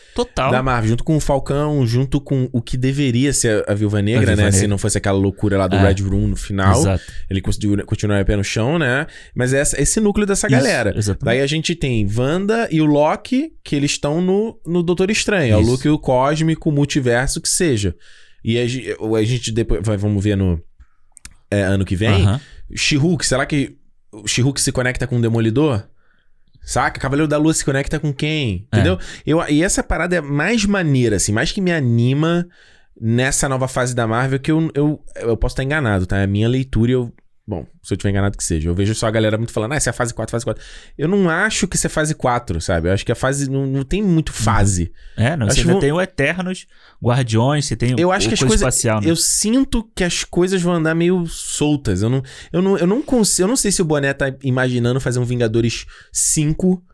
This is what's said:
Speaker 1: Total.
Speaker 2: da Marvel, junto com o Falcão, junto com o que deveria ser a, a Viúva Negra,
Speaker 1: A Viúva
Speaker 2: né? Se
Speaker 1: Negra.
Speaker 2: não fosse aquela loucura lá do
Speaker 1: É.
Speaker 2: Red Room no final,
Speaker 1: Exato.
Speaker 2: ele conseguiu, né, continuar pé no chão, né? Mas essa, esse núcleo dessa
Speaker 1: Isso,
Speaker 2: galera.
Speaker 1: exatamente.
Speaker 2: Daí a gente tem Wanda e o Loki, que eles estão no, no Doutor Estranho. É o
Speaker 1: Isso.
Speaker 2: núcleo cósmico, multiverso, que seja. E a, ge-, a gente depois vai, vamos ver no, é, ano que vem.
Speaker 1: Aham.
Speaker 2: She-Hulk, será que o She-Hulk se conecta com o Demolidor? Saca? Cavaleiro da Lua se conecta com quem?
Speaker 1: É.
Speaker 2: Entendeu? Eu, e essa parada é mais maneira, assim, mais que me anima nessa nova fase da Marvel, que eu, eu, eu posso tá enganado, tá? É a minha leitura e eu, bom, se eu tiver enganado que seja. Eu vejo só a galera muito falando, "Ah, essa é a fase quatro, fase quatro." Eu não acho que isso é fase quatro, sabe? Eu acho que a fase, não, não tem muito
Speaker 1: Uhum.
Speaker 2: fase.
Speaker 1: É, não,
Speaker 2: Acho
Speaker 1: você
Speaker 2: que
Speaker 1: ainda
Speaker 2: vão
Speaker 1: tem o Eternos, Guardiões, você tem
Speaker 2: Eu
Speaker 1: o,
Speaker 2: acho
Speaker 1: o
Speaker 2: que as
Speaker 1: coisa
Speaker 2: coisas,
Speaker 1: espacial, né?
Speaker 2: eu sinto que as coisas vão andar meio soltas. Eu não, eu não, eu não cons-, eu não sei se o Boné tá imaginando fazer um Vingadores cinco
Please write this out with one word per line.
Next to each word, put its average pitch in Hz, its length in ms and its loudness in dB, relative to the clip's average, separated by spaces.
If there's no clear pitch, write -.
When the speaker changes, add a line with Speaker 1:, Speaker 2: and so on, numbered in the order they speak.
Speaker 1:
Total. 139 380 -2
Speaker 2:
da 127 100 2
Marvel, 120 280 0
junto 120 120 0
com 160 140 2
o 143 40 0
Falcão, 143 640 0
junto 131 360 0
com 131 320 -2
o 117 100 0
que - 140 -6
deveria 131 560 2
ser 107 360 0
a, 101 40 0
a - 20 0
Viúva 104 260 0
Negra, 107 220 2
Speaker 1:
A 101 120 4
Viúva 104 80 4
Speaker 2:
né? 104 100 4
Se 98 60 4
Speaker 1:
Negra. 104 120 2
Speaker 2:
não 101 80 0
fosse 101 200 -2
aquela 98 200 2
loucura 98 400 0
lá 95 80 2
do 92 80 -2
Speaker 1:
É. 95 60 4
Speaker 2:
Red 98 220 4
Room 98 260 0
no 98 80 -2
final, 98 440 2
Speaker 1:
Exato. 98 220 2
Speaker 2:
ele 95 120 -2
conseguiu, 104 360 0
né, 104 60 -2
continuar 104 420 0
pé 107 120 2
no 101 80 0
chão, 120 340 0
né? 139 300 0
Mas 127 180 0
essa, 135 300 0
esse 143 180 0
núcleo 208 260 2
dessa 196 200 0
Speaker 1:
Isso, - 100 4
Speaker 2:
galera. 170 400 2
Speaker 1:
exatamente. 101 280 -2
Speaker 2:
Daí 120 160 2
a 139 80 0
gente 160 260 -2
tem 123 320 0
Wanda 190 540 -2
e 160 100 2
o 156 60 4
Loki, 165 640 0
que - 100 -6
eles 143 180 0
estão 151 280 -2
no, 196 440 0
no 175 160 0
Doutor 180 300 0
Estranho. 185 440 2
É - 20 6
o 107 40 6
Speaker 1:
Isso. 110 120 4
Speaker 2:
núcleo 147 260 0
cósmico, 151 720 0
multiverso, 139 720 0
que - 80 -4
seja. 107 480 0
E 113 160 0
a, 123 80 0
ge-, 117 300 -6
a 110 40 4
gente 117 300 -2
depois 113 320 0
vai, 107 140 0
vamos 101 260 0
ver 104 100 2
no, 95 240 0
é, 101 120 0
ano 95 220 0
que 95 100 -4
vem. 98 320 2
Speaker 1:
Aham. 107 140 0
Speaker 2:
She-Hulk, 151 520 0
será 131 180 0
que 147 320 -2
o 104 160 -16
She-Hulk 127 340 0
se 135 120 0
conecta 123 340 -2
com 123 120 -2
o - 20 2
Demolidor? 113 640 2
Saca? 143 380 -2
Cavaleiro 139 280 0
da 147 80 0
Lua 156 160 4
se - 120 -4
conecta 139 340 -2
com 147 160 -2
quem? 135 580 -4
Speaker 1:
É. 110 40 2
Speaker 2:
Entendeu? 104 220 2
Eu, 156 220 2
e 147 140 2
essa 202 200 0
parada 175 340 -2
é 170 60 -2
mais 156 420 0
maneira, 151 520 2
assim, - 160 -2
mais 113 200 -2
que - 80 -6
me 185 120 0
anima 147 720 0
nessa 127 500 0
nova 131 200 -2
fase 123 260 -2
da 120 120 0
Marvel, 131 320 0
que 135 140 -4
eu, 160 220 0
eu, 147 300 -2
eu 110 200 0
posso 123 200 -2
tá 135 80 -2
enganado, 123 420 0
tá? 98 120 -2
É 98 60 0
a - 20 0
minha 101 220 2
leitura 123 420 0
e 127 40 2
eu, 123 180 -2
bom, 95 200 -8
se - 120 -12
eu - 20 0
tiver 101 140 -2
enganado 98 260 0
que - 80 -8
seja. 80 240 -2
Eu 87 60 0
vejo 101 200 0
só 117 140 -2
a - 20 0
galera 110 280 2
muito 113 140 -6
falando, 110 200 -4
"Ah, 151 40 -2
essa 135 120 -2
é 120 40 0
a - 20 -18
fase 120 200 -2
quatro, 113 160 -6
fase 117 140 -4
quatro." - 180 -6
Eu 151 100 -2
não 190 200 2
acho 190 380 0
que - 100 -6
isso - 100 0
é 160 40 -4
fase 156 240 -2
quatro, 120 460 -2
sabe? 82 280 0
Eu 92 40 2
acho 95 120 -2
que - 60 -2
a 120 60 0
fase, 139 340 -2
não, 135 160 -2
não 135 160 -2
tem 170 200 -2
muito 170 260 2
Speaker 1:
Uhum. - 60 -6
Speaker 2:
fase. 101 580 2
Speaker 1:
É, 127 200 0
não, 120 100 0
Speaker 2:
Acho 123 100 2
Speaker 1:
você - 60 6
Speaker 2:
que 170 60 2
Speaker 1:
ainda 170 40 6
Speaker 2:
vão 196 80 4
Speaker 1:
tem - 120 2
o 180 80 0
Eternos, 180 640 -4
Guardiões, 120 640 2
você - 100 -6
tem 123 240 0
Speaker 2:
Eu 175 100 4
Speaker 1:
o, 185 40 2
Speaker 2:
acho 196 140 0
Speaker 1:
o - 20 0
Speaker 2:
que 226 60 0
as 208 60 0
Speaker 1:
coisa 131 80 4
Speaker 2:
coisas, - 100 2
Speaker 1:
espacial, 107 260 0
né? 151 100 2
Speaker 2:
eu 170 60 2
sinto 240 640 0
que 190 80 0
as - 200 -2
coisas 185 380 0
vão 175 120 2
andar 160 200 0
meio 175 320 2
soltas. 143 760 -2
Eu 113 80 2
não, 131 120 0
eu 165 100 0
não, 196 140 2
eu 165 100 0
não 220 160 2
cons-, 226 380 0
eu 185 80 2
não 254 80 0
sei 208 160 0
se - 100 0
o - 20 -2
Boné 143 280 0
tá 135 200 -2
imaginando 127 560 0
fazer 123 180 -2
um 123 60 0
Vingadores 117 640 0
cinco 180 800 0